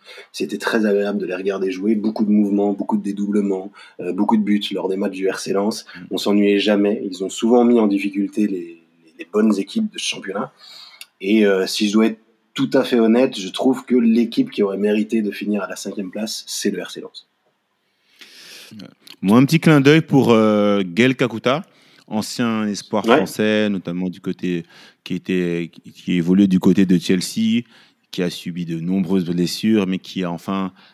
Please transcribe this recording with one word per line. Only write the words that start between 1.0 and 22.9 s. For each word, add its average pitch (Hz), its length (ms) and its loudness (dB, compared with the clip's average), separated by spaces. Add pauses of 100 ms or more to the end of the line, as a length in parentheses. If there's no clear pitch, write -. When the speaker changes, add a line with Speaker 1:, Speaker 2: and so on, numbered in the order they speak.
Speaker 1:
de 92 80 -6
les 90 80 -6
regarder 95 360 -4
jouer. 95 240 -2
Beaucoup 107 300 -2
de 101 60 0
mouvements, 101 420 2
beaucoup 101 240 -4
de 104 60 -4
dédoublements, 101 680 -2 (300)
euh, 90 120 -6
beaucoup 104 240 0
de 107 60 2
buts 104 180 0 (120)
lors 95 160 -4
des 95 80 -2
matchs 98 180 -4
du 95 160 -2
R 92 80 -6
C - 140 -6
Lens. 101 340 -2
Speaker 2:
Mm. - 140 -20 (100)
Speaker 1:
On 92 80 -6
s'ennuyait 101 400 2
jamais. 101 500 2
Ils 95 140 -8
ont 95 80 -4
souvent 120 340 4
mis 120 140 4
en 110 80 4
difficulté 101 600 -2
les, 98 100 -4
les, 85 600 -18
les - 120 -14
bonnes 107 260 2
équipes 107 340 -4
de - 60 -14
ce - 100 -6
championnat. 95 440 -8 (680)
Et, 104 260 4
euh, 95 200 2
si 104 220 -2
je 101 40 -2
dois 110 140 4
être 110 120 -4 (340)
tout - 220 -4
à 135 80 4
fait 123 160 0
honnête, 117 400 2
je 92 100 -10
trouve 127 360 -2
que 123 100 -2
l'équipe 117 560 2
qui - 140 -2
aurait 98 120 -4
mérité 107 460 0
de 101 80 -4
finir 101 320 -6
à 95 60 -10
la 95 80 -12
cinquième 95 340 -10
place, 104 380 -10
c'est - 220 -4
le 90 120 -8
R 87 80 -14
C - 100 -14
Lens. - 280 -20 (1400)
Speaker 2:
Ouais. 110 160 -18 (340)
Moi, 101 160 4
un 135 60 6
petit 160 160 2
clin 151 200 6
d'œil 147 200 6
pour, 127 320 2
euh, 104 520 4
Gaël 113 300 2
Kakuta, 123 480 -2 (460)
ancien 110 580 -4
espoir 104 400 -4